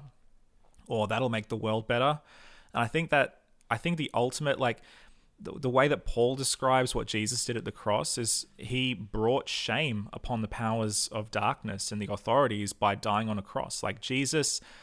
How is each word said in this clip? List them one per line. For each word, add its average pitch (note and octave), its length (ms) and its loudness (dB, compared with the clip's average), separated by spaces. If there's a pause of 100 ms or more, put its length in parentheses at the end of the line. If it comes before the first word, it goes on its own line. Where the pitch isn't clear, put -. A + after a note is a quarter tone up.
(880)
or G#2+ 200 0
that'll A#2 220 0
make A2 200 -4
the A2+ 80 -4
world A2 300 -2
better. C3 320 2 (540)
And A#2+ 100 0
I A2+ 40 2
think D#3+ 220 -2
that, - 320 2 (280)
I A2+ 80 2
think E3+ 200 0
the D#3 160 -2
ultimate, C3 460 0
like, A#2+ 200 0 (600)
the, - 200 -10
the C3 100 -2
way C3 180 6
that D3 200 0
Paul B2 280 2
describes C3 600 2
what A2+ 100 -2
Jesus A2 400 -2
did A#2 120 -2
at - 80 -6
the A2 60 -4
cross - 460 0
is - 300 -2 (100)
he B2+ 380 -2
brought G#2+ 520 0
shame A2+ 640 -2
upon A#2 300 -4
the G#2+ 60 -2
powers A2 640 -2
of A2 180 -6
darkness G#2 600 -2
and G#2 100 -4
the G2+ 100 -4
authorities A2 600 2
by G2+ 220 2
dying G#2+ 340 0
on G#2 80 -2
a G2 60 -6
cross. - 400 -6
Like, G2+ 180 -4
Jesus C3+ 580 0 (240)